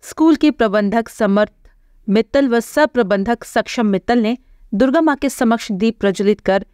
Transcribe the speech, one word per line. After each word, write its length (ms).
स्कूल 320
के 160
प्रबंधक 560
समर्थ 440
मित्तल 420
व 120
सह 280
प्रबंधक 580
सक्षम 400
मित्तल 320
ने 180
दुर्गा 260
माँ 160
के 140
समक्ष 420
दीप 280
प्रज्वलित 400
कर 340